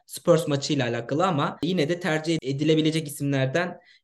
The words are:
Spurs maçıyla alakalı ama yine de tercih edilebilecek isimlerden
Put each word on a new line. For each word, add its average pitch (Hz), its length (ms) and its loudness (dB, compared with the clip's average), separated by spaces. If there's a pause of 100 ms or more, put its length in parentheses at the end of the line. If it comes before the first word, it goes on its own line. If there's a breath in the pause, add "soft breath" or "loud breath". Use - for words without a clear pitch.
Spurs 165 420 2
maçıyla 139 400 0
alakalı 123 400 -2
ama 160 360 0
yine 165 260 0
de 175 100 -2
tercih 156 420 0
edilebilecek 156 640 2
isimlerden 139 720 -2 (240 soft breath)